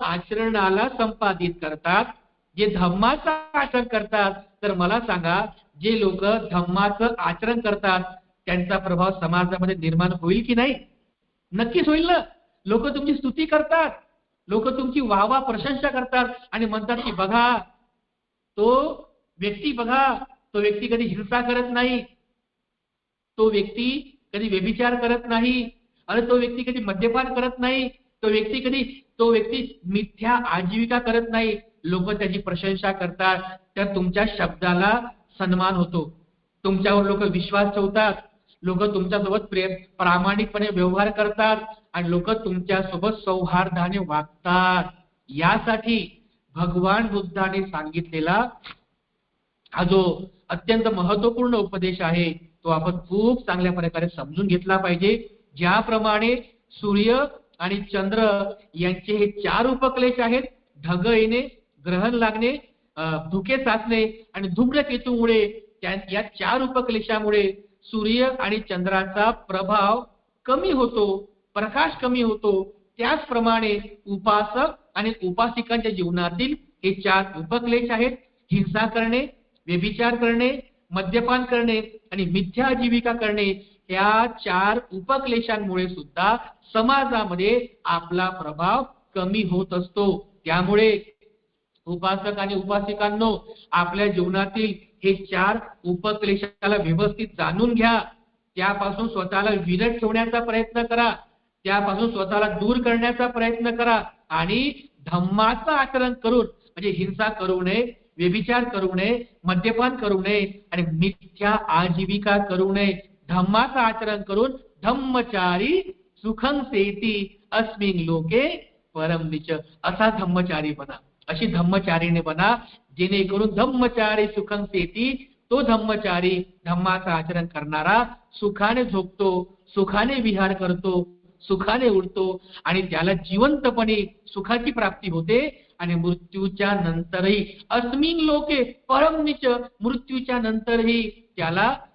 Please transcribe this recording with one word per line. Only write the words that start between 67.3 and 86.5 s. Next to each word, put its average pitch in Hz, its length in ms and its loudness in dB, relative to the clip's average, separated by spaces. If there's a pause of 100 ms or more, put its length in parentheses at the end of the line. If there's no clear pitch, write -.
सूर्य 226 460 0 (100)
आणि 214 180 -2 (120)
चंद्राचा 190 600 0
प्रभाव 202 720 0 (420)
कमी 311 260 2
होतो, 214 600 0 (200)
प्रकाश 220 480 -2
कमी 247 200 2
होतो, 208 540 0 (220)
त्याचप्रमाणे 226 1120 0
उपासक 214 640 0 (240)
आणि 220 180 -2 (100)
उपासिकांच्या 233 680 -2
जीवनातील 175 640 -2 (280)
हे 190 100 2
चार 190 460 0
उपक्लेश 233 520 0
आहेत, 233 200 2 (400)
हिंसा 214 360 2
करणे, 233 400 0 (400)
व्यभिचार 208 480 0
करणे, 233 440 0 (320)
मद्यपान 233 520 0
करणे 233 560 -2 (120)
आणि 190 140 -2
मिथ्या 190 420 -2
आजीविका 240 460 0
करणे, 208 560 -2 (200)
या 208 360 4
चार 208 540 0 (140)
उपक्लेशांमुळे 214 920 -2
सुद्धा 180 500 0 (360)